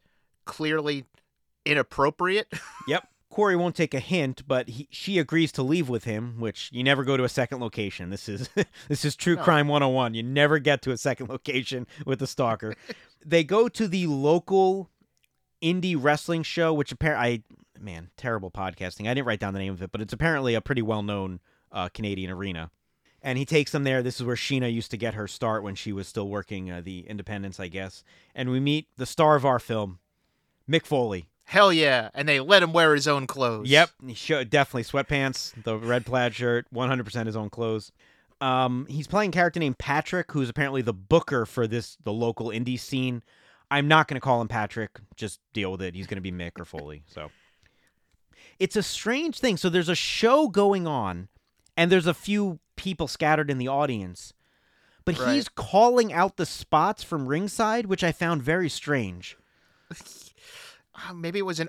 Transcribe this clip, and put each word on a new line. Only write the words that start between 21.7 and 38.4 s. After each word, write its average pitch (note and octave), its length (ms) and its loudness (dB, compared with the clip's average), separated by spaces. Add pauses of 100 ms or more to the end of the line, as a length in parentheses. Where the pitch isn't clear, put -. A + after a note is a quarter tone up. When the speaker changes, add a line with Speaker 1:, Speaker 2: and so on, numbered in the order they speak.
Speaker 2:
uh, F#2 160 -6
Canadian G2 420 -6
arena. F2+ 400 -8 (500)
And B2+ 160 -4
he C#3 80 -2
takes D3 280 2
them C#3+ 100 0
there. C3 180 0
This B2 200 -4
is A#2+ 60 -4
where A#2+ 100 -2
Sheena B2+ 360 -2
used A2+ 200 -6
to A#2 40 -8
get A2 180 -4
her G#2+ 120 -6
start A2 380 -4
when G2 100 -8
she G#2+ 180 -8
was G2 140 -6
still G2+ 220 -6
working, G2 420 -8
uh, F2 140 -10
the F#2 240 -10
Independence, G2 500 -10
I F#2+ 80 -8
guess. F#2+ 380 -10 (280)
And B2+ 160 -6
we B2+ 120 0
meet D3 260 0 (100)
the B2+ 100 -6
star D3+ 280 6
of C3+ 100 2
our B2+ 140 4
film, G#2 400 -6 (720)
Mick D#3 160 2
Foley. A2 420 -2 (180)
Speaker 1:
Hell G3 260 8
yeah. C3+ 420 4
And C#3+ 140 -4
they C#3 120 4
let F3+ 220 8
him E3 100 2
wear D#3+ 220 8
his C#3+ 140 2
own C#3 180 2
clothes. A#2+ 420 -2
Speaker 2:
Yep. D#3 220 8 (160)
He A#2+ 80 -12
sho-, C#3 300 -2
definitely A#2+ 400 2
sweatpants, C#3 800 -4
the A2+ 140 -2
red A#2 260 0
plaid B2 300 0
shirt, A#2+ 360 0
one B2+ 180 -2
hundred B2+ 160 -2
percent A2 220 -4
his A2 100 -4
own G#2+ 140 -6
clothes. A2 420 -4 (480)